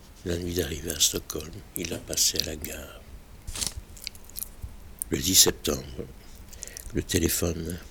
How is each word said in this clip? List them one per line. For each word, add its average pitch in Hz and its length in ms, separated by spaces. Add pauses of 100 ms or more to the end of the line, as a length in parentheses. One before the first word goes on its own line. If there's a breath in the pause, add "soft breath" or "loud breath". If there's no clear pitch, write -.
(260)
la 87 120
nuit 87 160
d'arrivée 82 380
à 78 80
Stockholm, 78 520 (260)
il 85 160
a 80 40
passé - 440
à - 40
la 78 120
gare. - 440 (2000)
Le - 80
dix 69 180
septembre, 67 680 (880 loud breath)
le - 100
téléphone, 85 720 (140)